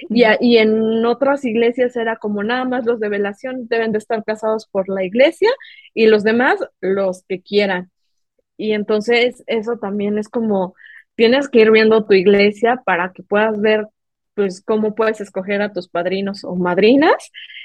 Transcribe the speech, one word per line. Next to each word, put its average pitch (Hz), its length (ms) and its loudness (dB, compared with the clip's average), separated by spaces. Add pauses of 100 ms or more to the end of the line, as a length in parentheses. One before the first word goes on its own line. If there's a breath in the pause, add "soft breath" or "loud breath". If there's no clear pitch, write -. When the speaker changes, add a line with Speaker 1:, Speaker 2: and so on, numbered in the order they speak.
(100 loud breath)
Speaker 1:
Y 233 140 2
a-, 220 100 4
Speaker 2:
Ujú. - 100 0
Speaker 1:
y 240 140 4
en 220 480 2
otras 269 380 -2
iglesias 240 520 -2
era 226 200 -4
como 208 260 -6
nada 247 220 -4
más 247 220 -4
los 233 140 -2
de 208 80 -4
velación 208 600 -6
deben 226 240 -2
de 214 60 -2
estar 220 260 -6
casados 214 420 -6
por 190 220 -6
la 190 160 -4
iglesia 269 460 2 (440 loud breath)
y 220 120 2
los 214 180 4
demás 247 340 0 (220)
los 190 480 -2
que 185 140 -6
quieran. 196 480 -2 (680)
Y 214 160 -4
entonces 220 760 -2
eso 226 320 -4
también 208 400 -4
es 208 100 -8
como, 202 460 -2 (400 loud breath)
tienes 254 340 2
que 233 120 4
ir 220 100 6
viendo 220 360 4
tu 208 80 4
iglesia 208 680 2
para 180 280 -2
que - 100 -20
puedas 214 380 -2
ver, 214 260 0 (480)
pues, 196 300 -4
cómo 214 300 -2
puedes 220 260 -2
escoger 202 420 -6
a 208 100 -6
tus 180 160 -10
padrinos 190 560 -6
o 180 120 -8
madrinas. 214 760 2 (340 loud breath)